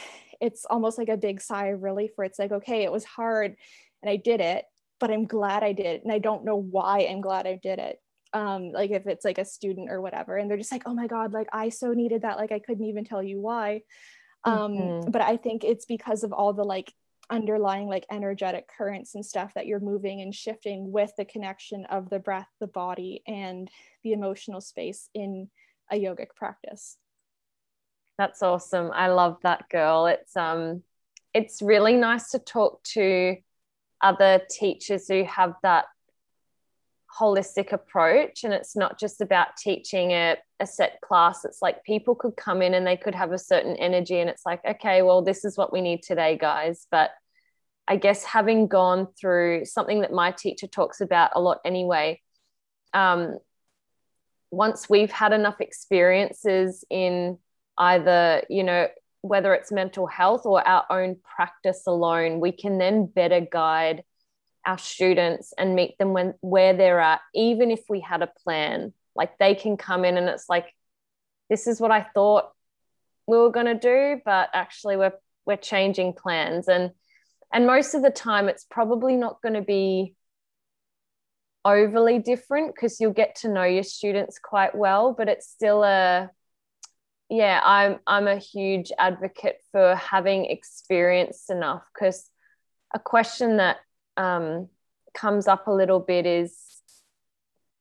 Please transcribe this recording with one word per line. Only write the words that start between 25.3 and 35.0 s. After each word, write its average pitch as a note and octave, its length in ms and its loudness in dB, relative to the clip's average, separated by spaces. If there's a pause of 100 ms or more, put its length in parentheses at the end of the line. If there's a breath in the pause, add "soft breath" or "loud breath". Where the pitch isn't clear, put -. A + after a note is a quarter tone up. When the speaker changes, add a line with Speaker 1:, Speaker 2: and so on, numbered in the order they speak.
Speaker 1:
a G#3 80 -4
yogic F#3+ 380 -8
practice. - 640 -16 (1200)
Speaker 2:
That's G3+ 240 -4
awesome. F3+ 500 -2
I F#3 160 0
love F3 360 2
that, F3 260 -2
girl. D#3+ 360 2
It's, - 300 -2
um, E3 460 -4 (500)
it's A3 300 -4
really G#3+ 340 4
nice A#3 360 0
to C4 60 -4
talk - 440 -2 (120)
to F#3 420 0 (640)
other F#3+ 480 6
teachers G3 580 -6